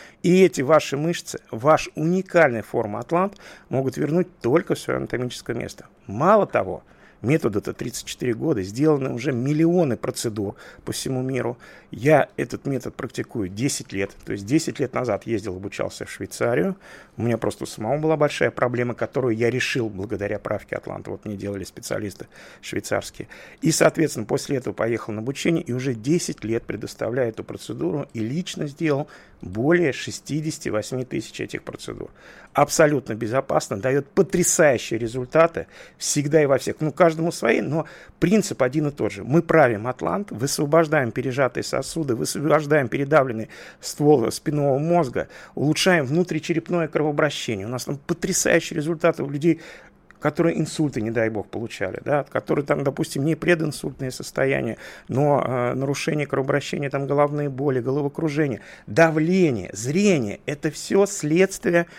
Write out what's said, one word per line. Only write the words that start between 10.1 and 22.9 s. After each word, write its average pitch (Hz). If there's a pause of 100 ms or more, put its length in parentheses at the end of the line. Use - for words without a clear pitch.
по 120
всему 131
миру. 127 (320)
Я 127
этот -
метод 127
практикую -
десять 107
лет. 98 (140)
То 107
есть 101
десять 131
лет 120
назад 117
ездил, 104
обучался 95
в -
Швейцарию. 123 (400)
У -
меня 113
просто -
у -
самого 117
была 156
большая 143
проблема, 123
которую 117
я 117
решил 123
благодаря 101
правке -
Атланта. 95
Вот 95
мне 107
делали 98
специалисты - (340)
швейцарские. - (340)